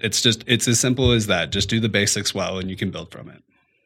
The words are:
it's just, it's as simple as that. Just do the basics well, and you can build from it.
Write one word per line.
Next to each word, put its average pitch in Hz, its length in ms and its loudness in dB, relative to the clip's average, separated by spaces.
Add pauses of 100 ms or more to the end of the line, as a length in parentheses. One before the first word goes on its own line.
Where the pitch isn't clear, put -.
it's 107 200 -2
just, 113 260 2
it's 120 220 2
as 113 100 4
simple 127 320 2
as 113 160 2
that. 85 240 0
Just 98 180 -2
do 113 120 2
the 113 80 0
basics 101 440 0
well, 95 240 -4
and 92 140 -6
you 90 60 -8
can 95 140 -4
build 85 200 -12
from - 180 -16
it. - 140 -20 (420)